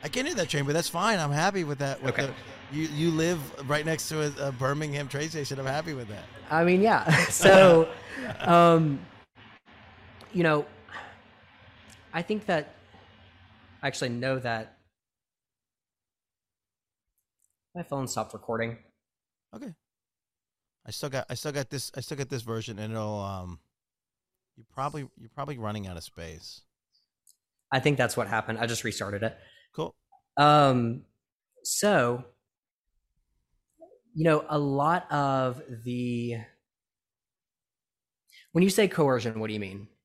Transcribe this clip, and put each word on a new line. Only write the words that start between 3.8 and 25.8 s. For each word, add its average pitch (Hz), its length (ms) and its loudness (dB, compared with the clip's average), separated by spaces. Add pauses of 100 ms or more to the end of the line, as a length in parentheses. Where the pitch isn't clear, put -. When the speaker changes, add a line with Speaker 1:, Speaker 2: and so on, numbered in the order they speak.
Speaker 1:
next 160 260 -4
to 156 120 -4
a, 143 260 -4
a 135 40 -6
Birmingham 143 560 -4
train 143 220 -6
station. 143 280 -6
I'm 135 80 -6
happy 156 280 -4
with 120 140 -10
that. 101 160 -12 (260)
Speaker 2:
I 160 120 4
mean, 180 200 6
yeah. 165 420 4
<laughs> - 60 -4
So, 190 580 10 (280)
Speaker 1:
<laughs> 254 240 -10
Speaker 2:
um, 165 600 6 (1300)
you 180 100 0
know, 151 240 2 (1500)
I 160 100 -4
think 208 240 -4
that, 156 280 -2 (1080)
I 143 60 -2
actually 135 220 -4
know 127 280 -2
that 113 380 -6 (3000)
my 175 80 -10
phone 135 260 -6
stopped 110 240 -6
recording. 113 440 -6 (800)
Speaker 1:
Okay. 220 200 -14 (1120)
I - 40 -18
still - 180 -10
got, 131 200 -6
I - 60 -8
still 147 180 -10
got 135 180 -6
this, 139 260 -8
I 131 40 -8
still 143 160 -10
got 135 120 -8
this 131 140 -6
version, 113 360 -8
and 110 140 -8
it'll, 107 280 -6
um, 92 380 -10 (1000)
you 113 160 -20
probably, 143 360 -8 (100)
you're 117 160 -20
probably 143 240 -10
running 107 280 -6